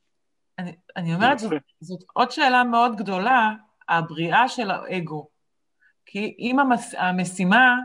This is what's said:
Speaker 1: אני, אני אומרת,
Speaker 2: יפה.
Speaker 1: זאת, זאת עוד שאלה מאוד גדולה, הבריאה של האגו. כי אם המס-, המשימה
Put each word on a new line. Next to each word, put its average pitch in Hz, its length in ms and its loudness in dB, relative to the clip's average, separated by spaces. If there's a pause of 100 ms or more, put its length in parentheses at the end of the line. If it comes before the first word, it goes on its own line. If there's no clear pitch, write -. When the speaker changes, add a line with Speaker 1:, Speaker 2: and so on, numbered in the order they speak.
(580)
Speaker 1:
אני, 180 160 -12 (200)
אני 165 200 -4
אומרת, 247 220 2
Speaker 2:
יפה. 220 100 -6
Speaker 1:
זאת, 156 140 -4 (180)
זאת 170 240 -14 (100)
עוד 247 180 0
שאלה 254 320 4
מאוד 233 320 2
גדולה, 208 580 0 (360)
הבריאה 170 600 0
של 214 220 -4
האגו. 156 580 -8 (760)
כי 202 340 -8
אם 254 200 -2
המס-, 254 380 0
המשימה 185 880 2